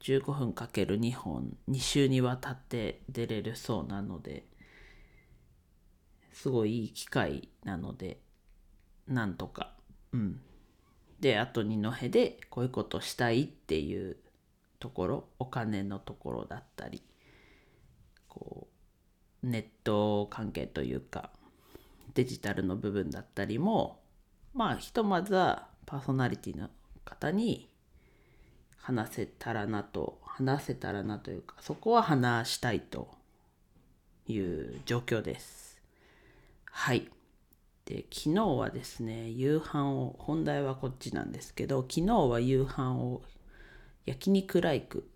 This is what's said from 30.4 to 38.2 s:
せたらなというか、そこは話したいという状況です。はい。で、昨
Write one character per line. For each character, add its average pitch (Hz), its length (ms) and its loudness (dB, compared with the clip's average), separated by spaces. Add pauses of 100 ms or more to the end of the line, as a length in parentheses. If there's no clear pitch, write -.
せ 127 120 -4
た 95 160 -4
ら 101 120 -2
な 104 160 -4
と - 100 -12
い 92 80 -6
う - 60 -8
か、 - 180 -18
そ - 140 -6
こ - 160 0
は 233 100 8
話 123 520 4
し - 40 -2
た 120 160 0
い 95 60 2
と - 320 -10 (1120)
い 110 140 -2
う 78 460 -4
状 120 140 2
況 117 220 0
で - 180 -4
す。 - 400 -18 (840)
は - 300 2
い。 - 120 2 (800)
で、 - 260 -8
昨 - 220 0